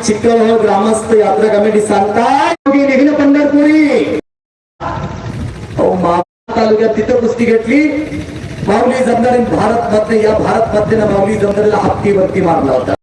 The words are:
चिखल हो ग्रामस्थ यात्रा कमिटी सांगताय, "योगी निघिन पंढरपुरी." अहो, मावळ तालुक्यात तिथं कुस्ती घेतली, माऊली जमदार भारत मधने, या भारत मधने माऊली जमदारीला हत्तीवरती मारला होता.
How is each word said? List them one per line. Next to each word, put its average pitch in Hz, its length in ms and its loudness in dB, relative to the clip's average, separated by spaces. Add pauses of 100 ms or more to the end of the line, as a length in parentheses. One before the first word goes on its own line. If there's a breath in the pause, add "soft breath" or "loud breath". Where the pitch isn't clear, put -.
चिखल 220 440 2
हो 226 80 2
ग्रामस्थ 214 560 0
यात्रा 208 440 2
कमिटी 208 240 2
सांगताय, 233 720 0 (140)
"योगी 277 200 2
निघिन 277 260 2
पंढरपुरी." 294 1040 2 (640)
अहो, - 1120 -6
मावळ 185 640 -4
तालुक्यात 220 340 2
तिथं 240 300 0
कुस्ती 226 260 -2
घेतली, 226 420 2 (800)
माऊली 247 360 0
जमदार 233 340 0
भारत 214 560 -2
मधने, 214 300 0
या 214 80 2
भारत 214 500 0
मधने 214 240 0
माऊली 196 300 0
जमदारीला 208 420 0
हत्तीवरती 190 640 0
मारला 160 300 0
होता. 127 320 -2